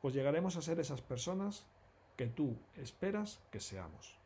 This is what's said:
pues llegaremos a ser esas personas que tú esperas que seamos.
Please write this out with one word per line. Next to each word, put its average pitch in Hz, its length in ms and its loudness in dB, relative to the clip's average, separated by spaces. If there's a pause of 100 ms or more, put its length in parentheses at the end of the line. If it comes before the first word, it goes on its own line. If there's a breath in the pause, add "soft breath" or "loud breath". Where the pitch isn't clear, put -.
pues 135 120 0
llegaremos 160 440 4
a 160 40 0
ser 165 180 2
esas 139 220 0
personas 185 680 -2 (480)
que 120 120 0
tú 120 300 2 (180)
esperas 208 640 -2 (120)
que 104 80 -4
seamos. 92 680 -8